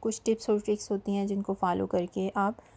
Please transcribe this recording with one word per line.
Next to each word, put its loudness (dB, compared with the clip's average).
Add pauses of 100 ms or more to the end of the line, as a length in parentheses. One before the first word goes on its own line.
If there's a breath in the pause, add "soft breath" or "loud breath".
कुछ -2
टिप्स 0
और 4
ट्रिक्स -2
होती -2
हैं 0
जिनको -2
फॉलो 2
करके 0 (100)
आप 2 (200 loud breath)